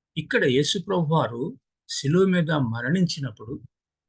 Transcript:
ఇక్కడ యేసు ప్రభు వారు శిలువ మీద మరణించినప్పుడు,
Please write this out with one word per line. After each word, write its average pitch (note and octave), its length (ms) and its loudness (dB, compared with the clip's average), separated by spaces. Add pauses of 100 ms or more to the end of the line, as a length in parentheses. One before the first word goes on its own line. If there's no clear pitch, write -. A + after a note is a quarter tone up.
(180)
ఇక్కడ F#3 280 -2
యేసు D3 340 2
ప్రభు F3 340 -2
వారు C3+ 460 -2 (300)
శిలువ E3+ 360 2
మీద F3+ 260 2
మరణించినప్పుడు, C3 1080 -2 (480)